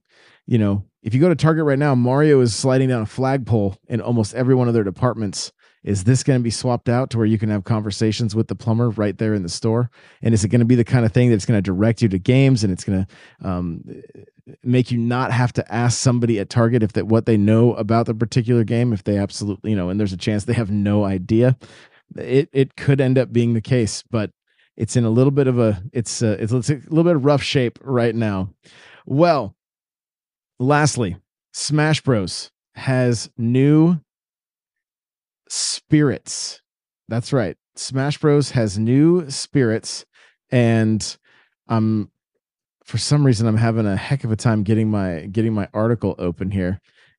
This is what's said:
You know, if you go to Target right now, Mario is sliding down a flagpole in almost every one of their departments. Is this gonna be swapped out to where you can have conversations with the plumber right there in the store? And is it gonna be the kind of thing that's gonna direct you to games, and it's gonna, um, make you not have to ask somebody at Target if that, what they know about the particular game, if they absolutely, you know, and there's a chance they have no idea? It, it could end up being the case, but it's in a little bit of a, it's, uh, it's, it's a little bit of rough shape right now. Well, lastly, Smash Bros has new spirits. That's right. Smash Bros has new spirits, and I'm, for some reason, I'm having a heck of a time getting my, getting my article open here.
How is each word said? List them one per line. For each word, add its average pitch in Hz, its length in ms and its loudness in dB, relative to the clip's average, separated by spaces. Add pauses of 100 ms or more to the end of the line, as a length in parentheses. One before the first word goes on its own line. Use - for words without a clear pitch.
(460)
You 120 140 2
know, 101 260 0 (160)
if 110 140 -4
you 127 40 4
go 180 100 4
to 165 60 2
Target 156 300 2
right 139 140 2
now, 143 160 2
Mario 131 460 4
is 117 120 2
sliding 131 360 2
down 123 120 -2
a 107 60 -6
flagpole 117 680 -2 (120)
in 117 140 -4
almost 113 340 -2
every 127 180 2
one 127 140 2
of 117 80 0
their 113 80 2
departments. 107 680 -4 (320)
Is 98 200 -4
this 127 180 2
gonna 131 200 0
be 117 100 -2
swapped 123 380 -4
out 127 200 0
to 113 80 -4
where 113 80 2
you 110 140 2
can 107 100 -2
have 104 140 -4
conversations 110 720 -2
with 113 140 -2
the 107 60 -6
plumber 117 360 -2
right 104 260 -4
there 110 160 -2
in 104 80 -2
the 85 80 -8
store? 113 400 -2 (320)
And 113 100 0
is 107 120 2
it 104 60 -2
gonna 120 160 4
be 123 100 4
the 117 80 2
kind 120 220 2
of 107 60 0
thing 123 200 4
that's 107 160 0
gonna 113 120 2
direct 98 440 0
you 113 60 2
to 92 100 -2
games, 127 440 2
and 98 80 0
it's 90 120 -6
gonna, 95 240 -2 (340)
um, 90 420 -6 (800)
make 127 280 0
you 120 60 -2
not 120 340 -2
have 120 220 0
to - 200 -6
ask 120 240 0
somebody 120 400 0
at 98 120 -6
Target 117 340 2
if 107 100 -4
that, 95 140 -4
what 110 180 2
they 113 120 2
know 110 380 4
about 113 300 0
the 117 80 -4
particular 117 500 0
game, 117 280 -2
if 101 120 -4
they 104 140 -2
absolutely, 101 540 -6
you 104 60 0
know, 90 120 -2
and 98 100 -4
there's 98 140 -2
a 90 40 -10
chance 107 260 -4
they 120 100 -2
have 101 180 -2
no 104 340 0
idea? 110 520 2 (580)
It, 131 360 -2
it 135 240 -2
could 139 240 0
end 131 180 2
up 120 140 0
being 120 220 2
the 113 80 0
case, 120 480 -2
but 104 220 -4 (440)
it's - 200 -6
in 120 100 2
a 113 40 0
little 127 220 4
bit 139 160 2
of 127 100 0
a, 107 240 2 (120)
it's, - 280 -6
uh, 107 180 0
it's, 110 120 -4
it's 123 180 -2
a 139 200 -2
little 165 140 2
bit 170 120 2
of 131 100 -2
rough 143 180 2
shape 123 380 -2
right 120 320 0
now. 101 360 -2 (560)
Well, 139 500 0 (1040)
lastly, 127 580 0 (360)
Smash 151 480 0
Bros 101 500 -2 (240)
has 127 600 -2
new 147 640 4 (1500)
spirits. - 1120 -2 (460)
That's 117 240 -6
right. 113 260 -2 (180)
Smash 135 420 -4
Bros 147 340 2
has 107 260 -2
new 139 520 2
spirits, 120 760 -2 (440)
and 113 680 2 (520)
I'm, 110 400 0 (760)
for - 140 -8
some 147 280 0
reason, 117 220 2
I'm 110 100 2
having 113 280 0
a 98 100 -2
heck - 300 -6
of 113 60 -2
a 110 40 0
time 107 280 0
getting 110 260 0
my, 92 420 -4
getting 113 220 -2
my 101 200 -4
article 107 440 -2
open 90 340 -4
here. 95 300 -4 (380)